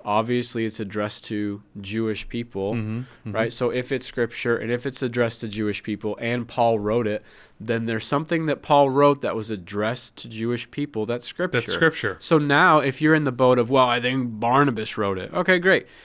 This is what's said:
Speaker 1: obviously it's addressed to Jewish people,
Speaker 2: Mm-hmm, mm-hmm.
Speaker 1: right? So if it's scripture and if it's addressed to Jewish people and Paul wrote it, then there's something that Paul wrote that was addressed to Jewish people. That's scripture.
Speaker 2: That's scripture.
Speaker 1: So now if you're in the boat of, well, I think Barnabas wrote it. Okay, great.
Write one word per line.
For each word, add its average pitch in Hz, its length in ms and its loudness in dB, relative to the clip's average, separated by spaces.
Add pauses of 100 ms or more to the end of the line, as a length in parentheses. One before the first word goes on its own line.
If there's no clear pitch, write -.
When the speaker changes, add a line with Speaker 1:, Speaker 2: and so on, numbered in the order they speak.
Speaker 1:
obviously 113 600 0
it's 110 140 -6
addressed 104 460 -6
to 104 360 -4 (200)
Jewish 107 480 -4
people, 113 440 -6
Speaker 2:
Mm-hmm, 110 260 -4
mm-hmm. 127 320 -12
Speaker 1:
right? 113 220 -2
So 123 180 -2
if 123 200 -4
it's 127 160 -2
scripture 117 500 -2
and 110 140 -4
if 120 160 -4
it's 131 160 -6
addressed 117 380 -2
to 120 60 -6
Jewish 104 360 -4
people 104 360 -4
and 120 280 -4
Paul 117 320 2
wrote 107 280 0
it, 104 140 -2 (380)
then 117 260 -2
there's 113 200 -2
something 160 420 -2
that 143 160 -2
Paul 143 260 6
wrote 143 320 4
that 101 140 -2
was 110 160 -6
addressed 104 680 -4
to - 100 -14
Jewish 117 440 -4
people. 143 340 -4
That's 120 220 -4
scripture. 175 340 -2
Speaker 2:
That's - 120 -8
scripture. 156 460 0
Speaker 1:
So - 200 2
now 151 400 6
if 139 220 0
you're 156 140 6
in 151 80 2
the 135 80 0
boat 127 280 4
of, 117 100 0
well, 131 180 6
I 120 140 2
think 123 380 -2
Barnabas 120 580 2
wrote 98 220 0
it. 92 140 -8
Okay, 180 260 2
great. 180 260 2 (200)